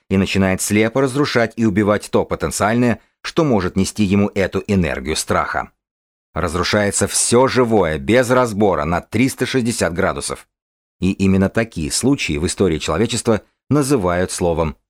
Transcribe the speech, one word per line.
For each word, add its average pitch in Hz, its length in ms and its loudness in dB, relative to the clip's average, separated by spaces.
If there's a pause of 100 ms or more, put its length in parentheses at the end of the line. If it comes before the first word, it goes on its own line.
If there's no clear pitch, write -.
и 95 80 0
начинает 95 440 0
слепо 110 400 0
разрушать 127 560 0
и 113 80 2
убивать 101 440 0
то 98 160 0
потенциальное, 104 760 0 (200)
что - 220 -2
может 101 320 0
нести 95 280 0
ему 101 320 2
эту 95 320 -2
энергию 78 480 0
страха. 76 560 -4 (640)
Разрушается 90 720 0
все 123 400 2
живое, 107 500 2
без 110 320 2
разбора, 104 560 2
на 85 160 -2
триста 127 440 -2
шестьдесят 113 480 -2
градусов. 76 540 -4 (520)
И 92 120 0
именно 95 380 2
такие 90 420 -4
случаи 123 460 -2
в 80 80 -2
истории 90 320 0
человечества 104 640 -2 (280)
называют 107 600 0
словом 82 460 -2 (120)